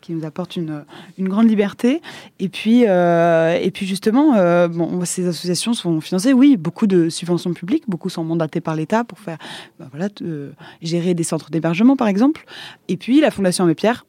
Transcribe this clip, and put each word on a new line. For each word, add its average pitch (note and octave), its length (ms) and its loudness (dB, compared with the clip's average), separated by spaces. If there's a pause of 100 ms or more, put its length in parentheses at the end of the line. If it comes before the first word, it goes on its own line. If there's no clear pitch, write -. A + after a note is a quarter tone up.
qui - 120 -14
nous D#3+ 140 -8
apporte E3+ 300 -10
une, D#3 280 -8 (320)
une F#3+ 140 -4
grande A3+ 180 4
liberté. A3 540 0 (360)
Et F#3+ 120 -4
puis, A#3+ 360 2
euh, E3+ 720 4
et F#3+ 120 0
puis - 160 -8
justement, A3+ 480 2
euh, F3 340 4
bon, E3+ 380 -4
ces F3+ 200 -4
associations F3 460 -4
sont E3+ 300 -2
financées, B3+ 320 0
oui, C4 240 6
beaucoup E3+ 280 -2
de F3 220 4
subventions E3+ 460 -4
publiques, A3+ 340 -4
beaucoup F3+ 220 -6
sont E3+ 120 -8
mandatées D#3+ 380 -2
par D#3+ 160 -4
l'État G#3+ 280 -2
pour F#3+ 140 -16
faire, E3 200 -12 (400)
ben D#3+ 120 -20
voilà, F3 200 -6
t-, G3+ 120 -16
euh, D3 280 -8 (320)
gérer E3+ 320 -2
des E3 80 -4
centres D#3+ 280 -4
d'hébergement, E3+ 460 2
par A#3 120 0
exemple. A3+ 360 0 (440)
Et E3+ 100 -4
puis, C#4 240 2
la B3 80 4
Fondation F#3 340 0
Abbé E3 100 4
Pierre A#3 340 0